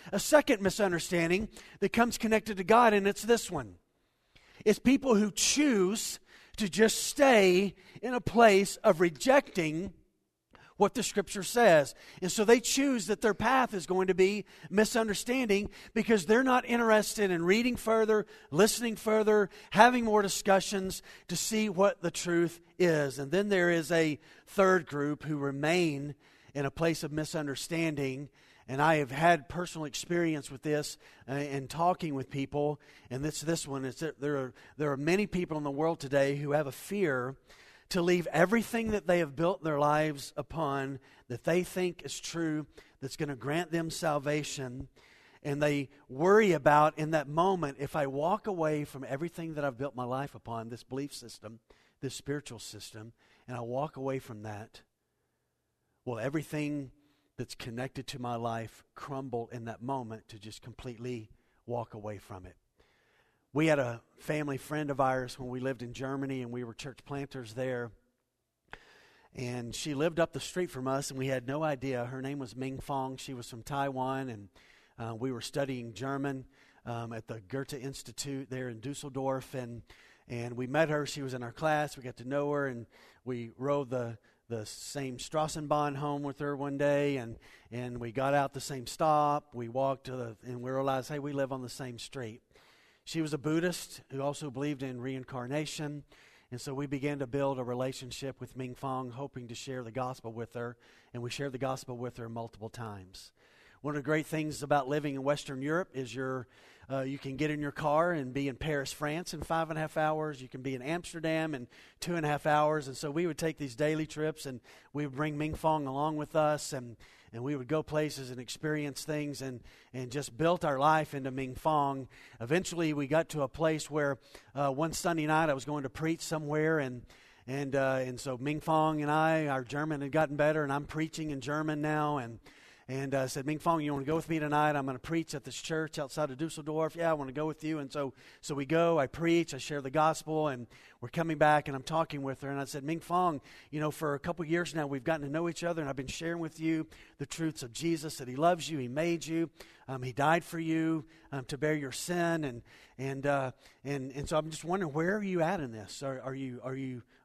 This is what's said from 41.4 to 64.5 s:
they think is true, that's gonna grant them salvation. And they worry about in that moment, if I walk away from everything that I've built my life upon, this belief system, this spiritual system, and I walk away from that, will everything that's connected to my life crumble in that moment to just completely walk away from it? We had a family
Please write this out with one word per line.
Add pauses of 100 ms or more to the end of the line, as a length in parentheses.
they
think
is
true, (360)
that's
gonna
grant
them
salvation. (540)
And
they (180)
worry
about
in
that
moment,
if
I
walk
away
from
everything
that
I've
built
my
life
upon,
this
belief
system, (400)
this
spiritual
system, (340)
and
I
walk
away
from
that, (1300)
will
everything (440)
that's
connected
to
my
life (100)
crumble
in
that
moment
to
just
completely (380)
walk
away
from
it? (1000)
We
had
a (160)
family